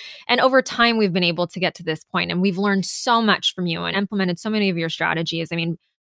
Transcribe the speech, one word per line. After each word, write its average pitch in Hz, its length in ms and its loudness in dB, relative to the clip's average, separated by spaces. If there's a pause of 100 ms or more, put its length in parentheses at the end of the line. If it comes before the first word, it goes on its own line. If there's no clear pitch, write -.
(280)
And 247 120 2
over 262 220 4
time, 233 360 0
we've 208 140 2
been 180 120 0
able 170 240 0
to - 120 -4
get 170 160 -2
to 170 80 -16
this 160 200 -2
point, 175 280 -4
and 175 80 0
we've 185 200 2
learned 196 260 2
so 233 360 2
much 208 320 0
from 180 120 -4
you 170 180 -2
and 175 140 -2
implemented 190 420 -2
so 220 100 -4
many 208 200 2
of 170 80 -2
your 165 120 -2
strategies. 165 640 -2
I 170 40 -4
mean, 165 220 -2 (240)